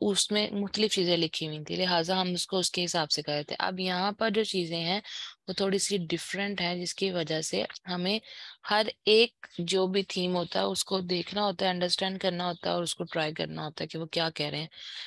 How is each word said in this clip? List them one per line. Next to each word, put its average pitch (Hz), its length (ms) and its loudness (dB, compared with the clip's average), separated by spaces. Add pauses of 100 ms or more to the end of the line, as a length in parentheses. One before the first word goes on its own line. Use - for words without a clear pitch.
उसमें 208 500 2
मुख्तलिफ 208 400 0
चीज़ें 175 240 4
लिखी 165 300 0
हुई 151 180 -6
थी, 170 120 -6
लिहाजा 180 400 2
हम 180 180 2
उसको 185 240 0
उसके 180 220 0
हिसाब 170 280 0
से - 140 -2
कर 147 100 -4
रहे 147 120 -2
थे। - 120 -6
अब 185 240 -2
यहाँ 185 320 0
पर 226 180 0
जो 214 140 2
चीज़ें 170 340 -2
हैं 175 240 0 (460)
वो 185 120 -4
थोड़ी 196 180 2
सी 196 200 0
डिफरेंट 180 640 -4
हैं, 175 180 -2
जिसकी 180 320 -2
वजह 160 320 0
से - 240 -2 (200)
हमें 180 340 0 (460)
हर 214 260 2 (160)
एक 226 380 6 (140)
जो 185 280 4
भी 196 180 2
थीम 180 260 0
होता 180 280 0
है 196 60 2
उसको 190 360 0
देखना 180 400 -2
होता 190 240 2
है, 185 60 4
अंडरस्टैंड 180 480 0
करना 180 260 0
होता 175 240 -2
है 175 60 2
और 175 60 0
उसको 170 220 -4
ट्राई 156 280 0
करना 160 320 -4
होता 156 200 -6
है 160 40 -8
कि 165 100 -8
वो 165 80 -6
क्या 165 240 0
कह 147 180 -4
रहे 147 120 -6
हैं, 160 80 -8 (380)